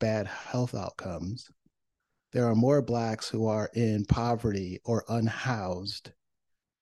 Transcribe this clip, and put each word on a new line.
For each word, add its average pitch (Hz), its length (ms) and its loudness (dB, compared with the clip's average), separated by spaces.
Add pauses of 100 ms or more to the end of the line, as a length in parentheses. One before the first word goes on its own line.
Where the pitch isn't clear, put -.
bad 110 260 2
health - 480 -4
outcomes. 92 760 -8 (840)
There 123 160 2
are 113 80 4
more 135 260 6
Blacks 117 460 -2
who 110 180 0
are 107 280 0
in 110 300 2
poverty 110 800 0
or 113 240 0
unhoused, 110 1040 -2 (720)